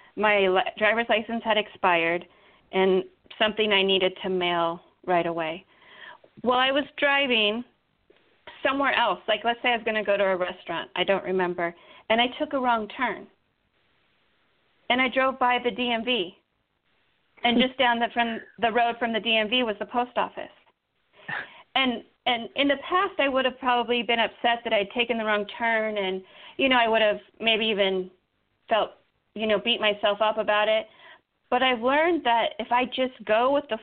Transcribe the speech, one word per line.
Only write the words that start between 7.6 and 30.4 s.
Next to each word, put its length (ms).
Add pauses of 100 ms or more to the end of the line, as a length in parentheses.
somewhere 300
else. 340
Like, 160
let's 180
say 80
I 80
was 80
gonna 180
go 140
to 60
a 140
restaurant. 580
I 80
don't 200
remember. 520 (340)
And 120
I 60 (120)
took 140
a 60
wrong 280 (100)
turn. 300 (1600)
And 100
I 80
drove 300
by 240
the 80
D 200
M 140
V. 320 (1040)
And 160
just 200
down 180
the, 160
from 260 (200)
the 120
road 280
from 120
the 80
D 160
M 140
V 140
was 160
the 80
post 280
office. 360 (1200)
And, 300 (220)
and 300
in 120
the 100 (100)
past, 320
I 80
would 180
have 140
probably 420
been 180
upset 440
that 100
I'd 180
taken 260
the 80
wrong 200 (120)
turn. 400
And, 240 (360)
you 120
know, 80
I 100
would 140
have 180 (200)
maybe 260
even 440 (600)
felt, 220 (420)
you 120
know, 140
beat 220
myself 400
up 160
about 300